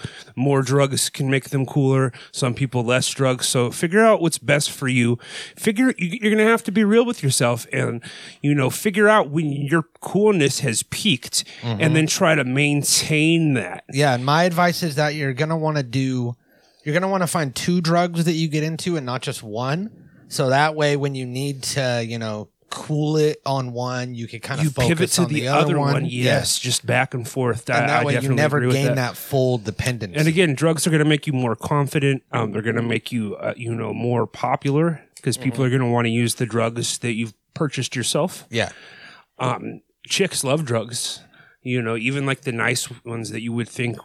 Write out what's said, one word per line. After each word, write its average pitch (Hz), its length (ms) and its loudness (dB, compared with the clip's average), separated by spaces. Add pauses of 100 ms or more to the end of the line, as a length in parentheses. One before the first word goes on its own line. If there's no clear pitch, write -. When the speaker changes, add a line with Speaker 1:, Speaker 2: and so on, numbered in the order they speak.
(360)
Speaker 1:
more 135 260 2
drugs 139 480 2
can 139 220 -4
make 135 180 0
them 135 160 0
cooler, 135 460 2 (200)
some 123 220 -2
people 123 300 -2
less 127 240 2
drugs. 127 400 0
So 123 240 0
figure 180 320 2
out 214 180 6
what's 170 160 0
best 143 320 0
for - 200 -6
you. 120 280 2 (380)
Figure, 233 420 2
you, 175 240 -4
you're 214 140 4
gonna 214 120 6
have 226 180 4
to 214 60 -4
be 214 120 4
real 226 220 6
with 240 180 -4
yourself 120 500 2
and, 120 300 -2 (400)
you 143 100 4
know, 143 160 2
figure 208 380 2
out 208 240 4
when 151 200 0
your 139 340 0 (160)
coolness 185 580 2
has 117 240 -2
peaked - 640 -2 (180)
Speaker 2:
Mm-hmm. 117 180 -2
Speaker 1:
and 156 140 4
then 156 100 4
try 160 300 2
to 143 80 2
maintain 147 1120 2
that. 98 360 -6
Speaker 2:
Yeah, 135 220 2
and 123 120 -2
my 151 180 4
advice 175 400 2
is 151 120 -2
that 151 200 0
you're 139 180 -2
gonna 156 240 -2
wanna 156 260 0
do, 127 520 -2 (480)
you're 147 100 -2
gonna 185 160 2
wanna 185 180 0
find 151 280 -2
two 175 260 0
drugs 170 440 2
that 170 80 2
you 160 160 0
get 151 120 -2
into 160 360 -4
and 135 80 -6
not 123 180 -4
just - 180 -8
one. 131 480 -4 (380)
So 135 220 0
that 151 260 4
way, 147 220 2
when 139 160 -2
you 131 140 -6
need 131 360 -6
to, 123 420 -2
you 117 120 -6
know, 107 320 -8 (220)
cool 151 440 -2
it 151 300 2
on 131 280 -2
one, 123 420 -6
you 117 120 -8
can 117 120 -12
kinda 143 240 -4
Speaker 1:
You 151 80 2
Speaker 2:
focus 123 180 2
Speaker 1:
pivot 170 220 2
to 175 100 4
Speaker 2:
on 175 80 2
Speaker 1:
the 147 120 -2
Speaker 2:
the 123 80 -2
other 143 100 4
Speaker 1:
other 151 200 2
one. 143 140 2
Speaker 2:
one. 143 120 0
Speaker 1:
Yes, 123 580 0
Speaker 2:
Yeah. 127 40 -4
Speaker 1:
just - 160 -2
back 123 300 0
and 120 140 -6
forth. 120 420 -2
Speaker 2:
And 120 80 2
Speaker 1:
I, 120 100 2
Speaker 2:
that 120 140 2
Speaker 1:
I 131 40 0
Speaker 2:
way 143 80 2
you 123 40 2
Speaker 1:
definitely 131 200 0
Speaker 2:
never 147 200 4
Speaker 1:
agree 123 100 2
with 127 80 4
Speaker 2:
gain 139 120 2
Speaker 1:
that. 120 80 0
Speaker 2:
that 123 220 -2
full 127 420 0
dependency. 107 580 -4
Speaker 1:
And 151 100 4
again, 160 280 2
drugs 156 320 0
are - 20 0
gonna 156 160 4
make 151 220 2
you 151 60 0
more 123 220 0
confident. 139 760 0
Um, 113 200 -2
they're 104 120 -4
gonna 117 180 -2
make 117 300 -4
you, 110 240 -4
uh, 107 200 -4
you 113 200 -8
know, 110 180 -6
more 117 320 0
popular 143 760 -2 (200)
'cause 117 160 -2
people 131 260 -2
Speaker 2:
Mm-hmm. 127 120 2
Speaker 1:
are - 20 4
gonna 123 140 0
wanna 120 180 2
use 117 260 0
the 123 120 -2
drugs 117 500 -2
that 120 160 -4
you've 113 220 -6 (180)
purchased 139 420 -4
yourself. 156 540 -2
Speaker 2:
Yeah. 113 200 -2 (680)
Speaker 1:
Um, 117 440 -6 (260)
chicks - 360 -2
love 143 220 0
drugs. 117 540 -4 (420)
You 127 200 -2
know, 113 160 -2
even, 135 300 -2
like, 135 140 -4
the 131 100 -6
nice 117 360 -2 (180)
ones 117 260 -8
that 110 100 -8
you 117 120 -6
would 117 160 -2
think 117 360 -4